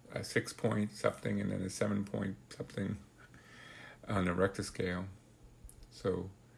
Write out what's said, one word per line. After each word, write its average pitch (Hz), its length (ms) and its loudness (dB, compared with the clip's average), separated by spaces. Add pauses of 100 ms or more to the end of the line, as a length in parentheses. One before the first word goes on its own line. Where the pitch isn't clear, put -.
(140)
a 104 120 -2
six - 260 2
point 104 400 2
something, - 480 2
and 98 100 2
then 98 120 0
a 95 80 0
seven 101 340 2
point 98 320 -2 (200)
something - 420 -4 (1120)
on 92 160 4
the 90 80 4
Richter 92 300 4
scale. 90 420 -2 (840)
So 92 400 0 (280)